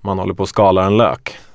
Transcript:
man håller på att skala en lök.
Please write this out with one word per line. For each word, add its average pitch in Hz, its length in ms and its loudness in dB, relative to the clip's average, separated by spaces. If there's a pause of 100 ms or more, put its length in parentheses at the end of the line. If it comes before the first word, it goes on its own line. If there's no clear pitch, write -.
man 98 180 -6
håller 92 160 -6
på 95 80 -6
att 95 60 -6
skala 95 360 2
en 101 120 2
lök. 98 400 -2 (180)